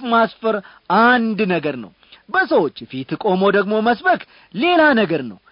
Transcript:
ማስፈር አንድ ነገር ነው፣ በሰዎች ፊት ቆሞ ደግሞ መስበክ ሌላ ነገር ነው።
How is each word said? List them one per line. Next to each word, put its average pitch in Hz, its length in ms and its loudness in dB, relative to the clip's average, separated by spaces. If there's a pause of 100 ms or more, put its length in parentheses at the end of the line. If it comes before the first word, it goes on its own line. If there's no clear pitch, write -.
ማስፈር 226 480 0 (440)
አንድ 226 480 2
ነገር 156 300 -2
ነው፣ 104 140 -14 (380)
በሰዎች 294 480 0 (100)
ፊት 131 220 -10 (100)
ቆሞ 190 320 0
ደግሞ 202 300 0
መስበክ 240 400 0 (320)
ሌላ 330 280 2 (120)
ነገር 165 300 0
ነው። 104 160 -14 (120)